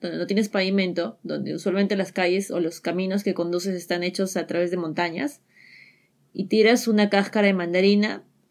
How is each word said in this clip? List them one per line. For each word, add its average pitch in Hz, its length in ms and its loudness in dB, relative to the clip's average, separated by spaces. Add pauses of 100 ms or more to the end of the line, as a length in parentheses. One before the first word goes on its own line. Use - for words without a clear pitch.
donde 170 160 -6
no 175 80 -2
tienes 208 240 0
pavimento, 190 720 0
donde 147 320 -6
usualmente 196 420 0
las 190 180 -2
calles 185 360 0
o 175 120 -4
los 165 180 -4
caminos 190 440 -2
que 190 120 -2
conduces 175 400 -2
están 175 280 -4
hechos 185 340 -4
a 165 100 -4
través 175 240 -2
de 180 60 -2
montañas, 175 640 -4 (920)
y 196 120 -6
tiras 220 420 4
una 208 220 4
cáscara 202 380 2
de 196 60 4
mandarina, 190 720 2 (280)